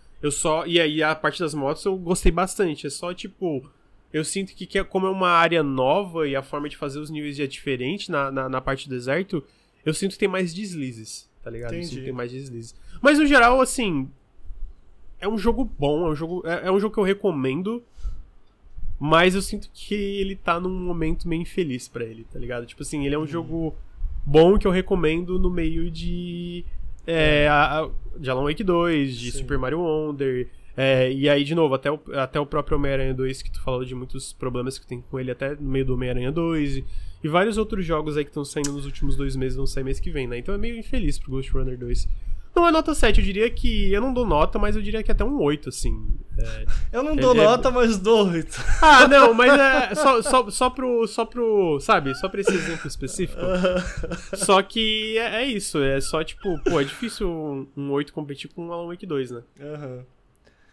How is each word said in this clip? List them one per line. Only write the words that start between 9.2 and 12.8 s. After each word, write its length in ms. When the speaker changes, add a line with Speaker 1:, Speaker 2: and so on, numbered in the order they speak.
Speaker 1:
eu 80
sinto 200
que 60
tem 100
mais 240
deslizes, 760
tá 80
ligado? 220
Eu 80
sinto 80
que 60
Speaker 2:
Entendi. 100
Speaker 1:
tem 100
mais 160
deslizes. 420